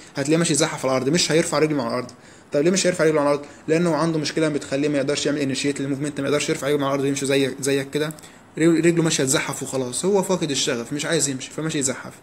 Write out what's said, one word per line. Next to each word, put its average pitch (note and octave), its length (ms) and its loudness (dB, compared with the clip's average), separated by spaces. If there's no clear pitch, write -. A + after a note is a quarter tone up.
هتلاقيه D3 220 2
ماشي E3 140 2
يزحف D3+ 340 0
على C3 100 2
الارض، C3 160 0
مش E3+ 200 2
هيرفع D#3+ 260 2
رجله D#3 160 2
من C#3+ 60 -2
على A#2 80 -2
الارض. A#2+ 220 -4
طب D3 80 2
ليه D#3+ 100 4
مش F#3 160 2
هيرفع F3 180 2
رجله D#3 160 4
من C#3+ 60 2
على D3 80 4
الارض؟ C#3+ 120 -6
لانه E3 260 2
عنده D#3+ 240 0
مشكله D#3 300 0
ما C#3+ 120 -2
بينيشيت C#3+ 540 -2
للموفمنت، C#3 400 -4
ما C#3 60 -2
يقدرش C#3+ 220 0
يرفع C#3 180 -2
رجله D3 120 2
من C#3 60 -2
على C#3 60 0
الارض C#3 140 0
ويمشي C#3 220 -2
زيك، C#3 340 0
زيك C#3 300 0
كده، D3+ 220 -2
رجل-، D#3+ 280 4
رجله E3 160 4
ماشيه D#3 220 2
تزحف C#3 380 -2
وخلاص، B2+ 420 -4
هو F#3+ 180 4
فاقد F3 280 0
الشغف B2+ 420 -2
مش D3 140 -4
عايز D#3 220 0
يمشي C3 220 -6
فماشي D#3 280 -4
يزحف. B2+ 340 -4